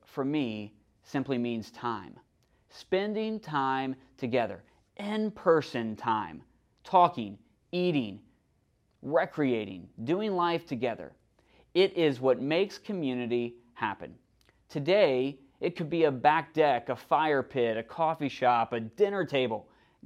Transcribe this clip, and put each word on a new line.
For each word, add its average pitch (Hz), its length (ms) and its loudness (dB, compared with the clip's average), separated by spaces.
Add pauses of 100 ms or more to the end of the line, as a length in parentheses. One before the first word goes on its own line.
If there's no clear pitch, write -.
for - 180 -6
me, 113 480 -4 (300)
simply 135 340 -4
means 120 360 -4
time. 101 420 -8 (560)
Spending 214 720 -4
time 135 560 -2 (200)
together, 113 460 -2 (340)
in-person 180 1000 0
time, 101 440 -2 (440)
talking, 147 520 2 (360)
eating, 147 480 0 (800)
recreating, 123 880 0 (160)
doing 190 320 -2
life 170 280 0
together. 110 480 -6 (640)
It 190 220 4
is 151 240 2
what 127 200 4
makes 160 380 0
community 123 800 -2 (180)
happen. 98 400 -6 (540)
Today, 143 720 2 (220)
it 175 160 -2
could 156 140 -6
be 165 140 2
a 147 60 4
back 143 440 2
deck, 143 340 2
a 123 80 -2
fire 151 460 2
pit, 117 340 0
a 113 60 -4
coffee 160 460 -2
shop, 120 440 2
a 120 80 -2
dinner 190 440 0
table, 123 440 -2 (380)